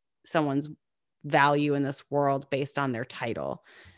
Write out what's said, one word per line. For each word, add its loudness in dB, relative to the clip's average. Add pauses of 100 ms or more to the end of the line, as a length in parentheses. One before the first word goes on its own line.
(260)
someone's 0 (540)
value 4
in 0
this -6
world 0
based -2
on 0
their -4
title. -6 (340)